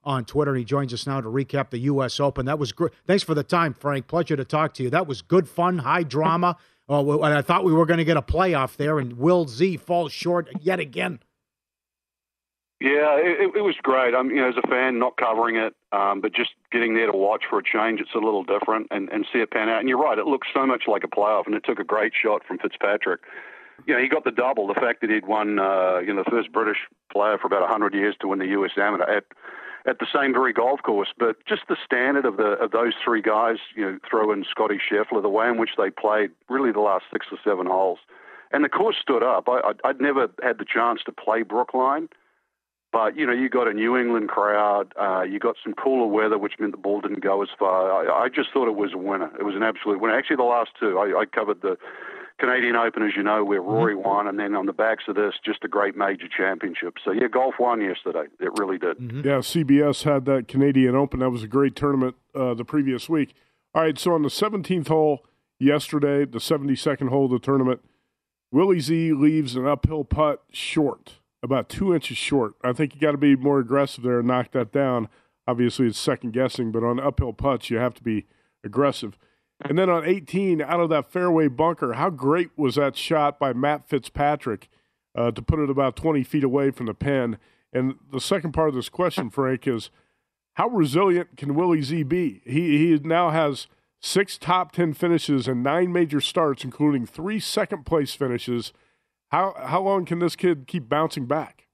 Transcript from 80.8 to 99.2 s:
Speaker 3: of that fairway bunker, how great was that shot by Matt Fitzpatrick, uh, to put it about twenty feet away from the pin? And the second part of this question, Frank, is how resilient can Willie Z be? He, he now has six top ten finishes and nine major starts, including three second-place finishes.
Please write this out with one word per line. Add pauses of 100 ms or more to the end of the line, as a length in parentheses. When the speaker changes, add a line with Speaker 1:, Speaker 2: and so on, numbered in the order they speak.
Speaker 3:
of
that
fairway
bunker,
how
great
was
that
shot
by
Matt
Fitzpatrick, (440)
uh,
to
put
it
about
twenty
feet
away
from
the
pin? (340)
And (140)
the
second
part
of
this
question,
Frank,
is (640)
how
resilient
can
Willie
Z
be?
He,
he
now
has (340)
six
top
ten
finishes
and
nine
major
starts,
including
three
second-place
finishes. (560)